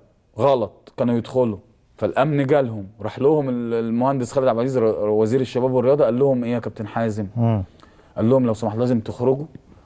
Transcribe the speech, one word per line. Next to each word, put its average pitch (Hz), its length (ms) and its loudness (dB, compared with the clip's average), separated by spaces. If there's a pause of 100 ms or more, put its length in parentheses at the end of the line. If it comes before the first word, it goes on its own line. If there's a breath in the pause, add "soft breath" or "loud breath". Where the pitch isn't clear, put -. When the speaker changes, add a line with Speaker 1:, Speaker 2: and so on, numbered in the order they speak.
(400)
Speaker 1:
غلط، 123 580 0
كانوا 120 200 0
يدخلوا، 113 400 -2 (400)
فالامن 139 480 0
جالهم، 120 420 0 (140)
راح 107 180 -8
لهم 143 300 2
ال-، 120 240 -4
المهندس 117 580 -2
خالد 131 160 0
عبد 117 120 2
العزيز 131 180 -2
ر-، 107 320 2
وزير 110 320 2
الشباب 127 300 0
والرياضه، 131 340 4
قال 120 140 0
لهم 131 240 2
ايه 117 80 -4
يا 120 80 -2
كابتن 110 280 -8
حازم؟ 110 480 -4
Speaker 2:
مم. 117 280 2 (520 soft breath)
Speaker 1:
قال 110 140 2
لهم 131 160 4
لو 113 80 0
سمحت 107 240 -4
لازم 123 220 0
تخرجوا 131 460 -2 (400 soft breath)